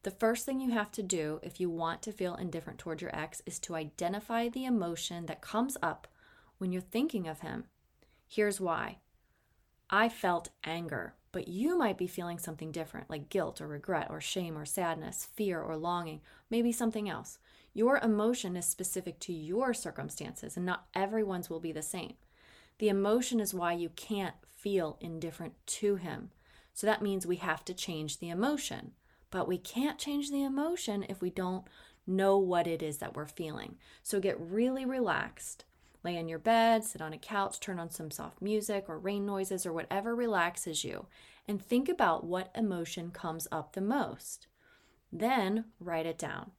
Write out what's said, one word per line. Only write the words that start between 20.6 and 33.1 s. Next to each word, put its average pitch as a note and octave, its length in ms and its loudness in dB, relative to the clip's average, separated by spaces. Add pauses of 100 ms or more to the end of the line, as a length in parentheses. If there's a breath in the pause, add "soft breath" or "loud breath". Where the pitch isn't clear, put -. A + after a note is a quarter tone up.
not F3+ 300 -2
everyone's G3 560 0
will E3 100 -4
be E3 120 -4
the D#3 100 -6
same. - 320 -6 (640 soft breath)
The G#3+ 100 4
emotion G#3+ 500 4
is G3+ 140 2
why F3 220 2
you E3+ 160 -2
can't G3 440 -4 (220)
feel F#3 440 0
indifferent E3 540 -8 (120)
to G3+ 300 2
him. - 340 -6 (420 soft breath)
So - 140 -2
that G#3+ 160 4
means G3 240 0
we F3+ 100 2
have F3 300 0
to F3+ 80 -6
change D#3 440 -4
the E3+ 120 -8
emotion. C4 640 0 (380 soft breath)
But - 180 0
we F3+ 100 0
can't C#4+ 400 -2
change C#4+ 320 -2
the C#4 120 2
emotion C4+ 680 0
if F#3+ 120 -6
we F3+ 100 0
don't F#3 360 -2 (400 loud breath)
know G3 320 8
what F3+ 280 6
it E3 160 0
is D3+ 160 -2
that - 160 -6